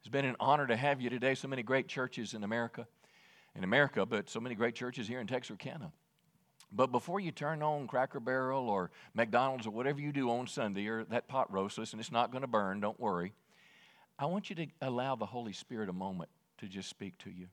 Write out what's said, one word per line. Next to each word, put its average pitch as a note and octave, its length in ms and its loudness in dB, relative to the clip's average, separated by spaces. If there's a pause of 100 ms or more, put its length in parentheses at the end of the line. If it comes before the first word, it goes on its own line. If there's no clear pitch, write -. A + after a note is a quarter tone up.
It's - 80 -18
been C#3 180 2
an B2+ 120 0
honor C#3 280 6
to A#2 100 4
have C#3 240 2
you A#2+ 100 0
today. B2+ 240 2
So C3+ 140 -6
many C3 140 -2
great B2+ 260 2
churches B2+ 460 -4
in G#2+ 100 -6
America, A#2 420 -2 (680)
in F#2+ 80 -2
America, A#2 400 4
but G2+ 240 -2
so A2+ 120 -4
many A#2+ 140 -6
great A2+ 200 0
churches B2 340 -6
here B2 120 -4
in G#2+ 60 -6
Texarkana. A#2+ 640 -6 (800)
But B2 220 4
before E3+ 260 0
you F3 140 -2
turn D3+ 300 -2
on D3+ 240 0
Cracker C3+ 340 0
Barrel C3 480 0
or F#2+ 220 2 (240)
McDonald's A#2 520 2
or A2 40 -2
whatever C3 300 0
you D3 120 -2
do C3 180 2
on B2 160 0
Sunday G#2 400 -2
or A2+ 180 -2
that A#2 220 0
pot C3 240 0
roast, G2 280 0
listen, A2 200 -8
it's A2 140 -8
not A#2 180 4
gonna C3 160 -4
burn, G#2 340 2
don't G#2+ 200 0
worry. F#2+ 320 0 (840)
I C#3+ 80 -2
want F#3 240 -2
you F#3+ 60 -8
to D#3+ 100 -4 (160)
allow C3 340 0
the A2 80 -2
Holy A2 300 -6
Spirit A2 340 -6
a F#2 60 -4
moment F#2 340 -4 (300)
to G#2+ 100 -12
just F#2+ 220 -8
speak F#2+ 280 -10
to - 120 -14
you. F2+ 220 -14